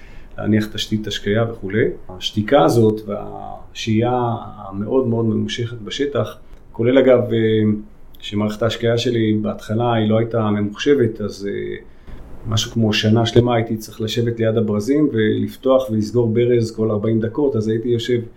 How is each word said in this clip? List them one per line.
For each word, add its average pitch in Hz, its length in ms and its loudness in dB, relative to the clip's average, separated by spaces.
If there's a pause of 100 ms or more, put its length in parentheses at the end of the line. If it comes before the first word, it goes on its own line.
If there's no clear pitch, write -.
(380)
להניח 104 280 2
תשתית 107 400 -4
השקיה 104 440 0
וכולי. 101 340 0 (240)
השתיקה 107 560 2
הזאת 113 420 4
והשהייה 104 1300 -4 (340)
המאוד 117 380 -2
מאוד 113 180 0
ממושכת 110 520 -2
בשטח, 113 640 -4 (340)
כולל 120 260 2
אגב, 120 340 6
אה, 113 60 2 (880)
שמערכת 107 360 -4
ההשקיה 117 360 0
שלי 113 440 2
בהתחלה 107 500 -2
היא 110 180 2
לא 110 80 4
הייתה 113 320 0
ממוחשבת, 104 680 0
אז, 98 300 -8
אה, 104 260 -6 (720)
משהו 110 220 -2
כמו 110 220 2
שנה 110 340 4
שלמה 120 280 4
הייתי 113 220 0
צריך - 240 -12
לשבת 117 400 -2
ליד 110 160 2
הברזים 113 560 2
ולפתוח 110 800 2
ולסגור 110 440 2
ברז 120 420 2
כל 110 140 0
ארבעים 110 300 0
דקות, 127 360 0
אז 107 120 0
הייתי 113 200 -2
יושב 120 320 0 (160)